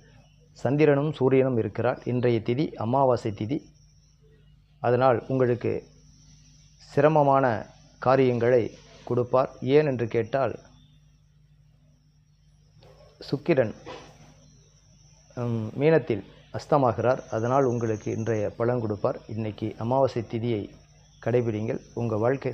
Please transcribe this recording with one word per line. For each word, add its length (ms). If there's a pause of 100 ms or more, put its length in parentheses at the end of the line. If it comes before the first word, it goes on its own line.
(580)
சந்திரனும் 580
சூரியனும் 440
இருக்கிறார். 380 (120)
இன்றைய 360
திதி 180 (200)
அமாவாசை 460
திதி. 260 (1300)
அதனால் 360 (120)
உங்களுக்கு 420 (1200)
சிரமமான 520 (580)
காரியங்களை 580 (460)
கொடுப்பார். 440 (240)
ஏன் 160
என்று 240
கேட்டால், 400 (2750)
சுக்கிரன், 520 (1600)
ம், 320 (120)
மீனத்தில் 440 (340)
அஸ்தமாகிறார். 640 (160)
அதனால் 340
உங்களுக்கு 460
இன்றைய 400
பலன் 280
கொடுப்பார். 360 (140)
இன்னைக்கு 340 (160)
அமாவாசை 380 (100)
திதியை 300 (600)
கடைபிடிங்கள், 580 (200)
உங்கள் 240
வாழ்க்கை 300